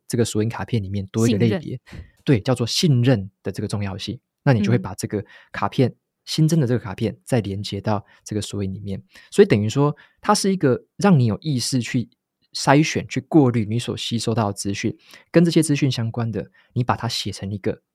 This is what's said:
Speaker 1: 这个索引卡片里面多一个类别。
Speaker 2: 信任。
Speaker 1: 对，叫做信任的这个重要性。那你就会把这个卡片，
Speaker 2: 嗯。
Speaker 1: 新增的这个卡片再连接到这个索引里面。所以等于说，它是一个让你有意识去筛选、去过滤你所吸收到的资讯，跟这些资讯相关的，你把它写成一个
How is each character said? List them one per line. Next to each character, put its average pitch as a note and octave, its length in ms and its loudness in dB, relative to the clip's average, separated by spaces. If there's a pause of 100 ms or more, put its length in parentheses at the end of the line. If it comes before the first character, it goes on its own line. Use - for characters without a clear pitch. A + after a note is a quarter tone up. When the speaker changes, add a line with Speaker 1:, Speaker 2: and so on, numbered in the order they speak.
Speaker 1:
这 - 100 -6
个 A#2 80 2
索 G#2+ 180 -2
引 A2+ 60 0
卡 F#2+ 160 -8
片 A2+ 160 -2
里 F#2+ 80 -8
面 G2 180 -6
多 A2+ 220 0
一 B2 40 2
个 G#2 60 0
类 A#2 100 2
别。 F3+ 120 -2
Speaker 2:
信 - 100 -10 (200)
任。 - 140 -16 (200)
Speaker 1:
对， B2+ 160 2
叫 C3 140 0
做 A#2+ 100 -4
信 B2+ 380 2
任 F#3+ 260 2 (140)
的 G2+ 80 -6
这 F#2+ 100 -8
个 G#2 60 -4
重 G#2 160 -6
要 F#2+ 160 -8
性。 G#2 200 -10 (260)
那 C#3+ 80 6
你 G3+ 80 4
就 G3+ 100 0
会 A#2+ 80 2
把 F#2 160 -6
这 - 140 -8
个 G2+ 160 -4 (260)
卡 - 180 -6
片， B2 220 2
Speaker 2:
嗯。 - 60 -20 (280)
Speaker 1:
新 - 220 0
增 E3 140 4
的 C3 60 2
这 A#2+ 80 2
个 A2+ 40 0
卡 G2 160 -8
片 A2 300 -4
再 B2 160 0
连 G2 200 -6
接 G2 200 -8
到 G2+ 240 -2 (200)
这 - 120 -8
个 G2+ 40 -2
索 G2+ 220 -6
引 F#2+ 100 -4
里 G2 80 -10
面。 G2 220 -10 (280)
所 - 140 4
以 G3 40 -2
等 A#2+ 120 2
于 G#2+ 80 -2
说， C#3+ 280 0 (240)
它 - 140 0
是 G3 180 0
一 F#3+ 40 -2
个 C3 280 2 (120)
让 F#3+ 220 4
你 B2 80 4
有 G2+ 140 0
意 D3 180 -4
识 B2 220 -2
去 A#2 280 -4 (440)
筛 C#3+ 300 4
选、 - 240 -2
去 - 140 -6
过 C3+ 300 4
滤 A2+ 140 0
你 G#2+ 140 -2
所 A2 180 -6
吸 A#2 220 -6
收 A2+ 160 -2
到 A2 140 0
的 G2+ 40 -2
资 G2+ 220 -6
讯， - 220 -4 (340)
跟 E3+ 140 6
这 E3+ 60 2
些 D#3+ 120 4
资 D3 140 2
讯 C#3+ 140 2
相 A2+ 200 -4
关 A2+ 220 -4
的， G2 180 -8 (220)
你 B2 100 -2
把 - 140 0
它 - 100 -6
写 - 240 -6
成 G2 220 -8
一 G#2 60 -6
个 - 220 -6 (140)